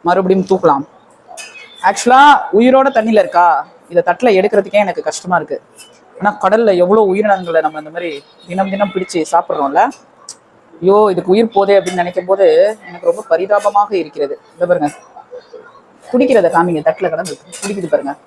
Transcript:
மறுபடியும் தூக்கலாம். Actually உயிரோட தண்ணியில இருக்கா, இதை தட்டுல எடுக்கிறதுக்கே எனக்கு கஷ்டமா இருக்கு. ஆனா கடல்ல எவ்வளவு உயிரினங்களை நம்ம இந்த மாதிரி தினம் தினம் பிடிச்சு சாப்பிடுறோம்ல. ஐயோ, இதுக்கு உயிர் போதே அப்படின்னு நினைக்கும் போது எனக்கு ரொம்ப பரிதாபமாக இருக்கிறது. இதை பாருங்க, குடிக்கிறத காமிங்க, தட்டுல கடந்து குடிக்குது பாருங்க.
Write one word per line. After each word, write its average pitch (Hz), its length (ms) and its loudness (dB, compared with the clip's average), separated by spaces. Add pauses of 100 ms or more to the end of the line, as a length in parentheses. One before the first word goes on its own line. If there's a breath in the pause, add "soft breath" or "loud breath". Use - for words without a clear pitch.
மறுபடியும் 185 440 0
தூக்கலாம். 156 340 0 (1040)
Actually 240 320 2 (380)
உயிரோட 262 380 4
தண்ணியில 220 280 2
இருக்கா, 175 200 2 (480)
இதை 170 160 2
தட்டுல 214 300 0
எடுக்கிறதுக்கே 202 460 0
எனக்கு 170 240 -6
கஷ்டமா 180 320 -4
இருக்கு. 143 180 -10 (600)
ஆனா 202 100 0 (140)
கடல்ல 214 280 2 (120)
எவ்வளவு 208 280 2
உயிரினங்களை 185 540 0
நம்ம 156 160 -6
இந்த 156 140 -18
மாதிரி 175 140 -8 (360)
தினம் 190 280 -4
தினம் 196 200 -2
பிடிச்சு 180 260 -4 (120)
சாப்பிடுறோம்ல. 165 500 0 (1000)
ஐயோ, 190 160 2 (160)
இதுக்கு 180 220 0
உயிர் 226 220 0
போதே 202 220 2
அப்படின்னு 180 240 -2
நினைக்கும் 180 280 -6
போது 196 160 2 (420)
எனக்கு 175 220 -2
ரொம்ப 202 220 -8
பரிதாபமாக 202 600 0 (100)
இருக்கிறது. 147 340 -6 (200)
இதை 175 140 -2
பாருங்க, 175 200 0 (1200)
குடிக்கிறத 220 440 2
காமிங்க, 165 320 -2
தட்டுல 160 260 -4
கடந்து 165 220 -8 (240)
குடிக்குது 196 340 -6
பாருங்க. 139 200 -4 (120)